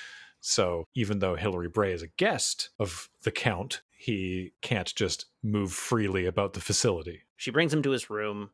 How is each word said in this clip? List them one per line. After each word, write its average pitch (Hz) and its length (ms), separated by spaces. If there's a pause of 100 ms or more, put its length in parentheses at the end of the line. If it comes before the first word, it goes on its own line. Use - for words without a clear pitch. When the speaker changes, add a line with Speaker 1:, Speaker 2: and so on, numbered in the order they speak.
(400)
Speaker 1:
So 87 540
even 104 240
though 92 180
Hilary 90 320
Bray 98 240
is 85 100
a 82 60
guest - 720
of 92 320 (120)
the 113 80
Count, - 520 (140)
he 92 640
can't 95 340
just - 320 (160)
move 104 300
freely 98 540
about 95 260
the 98 80
facility. 87 640 (140)
Speaker 2:
She - 140
brings 151 220
him 156 100
to 139 80
his 123 200
room. 104 440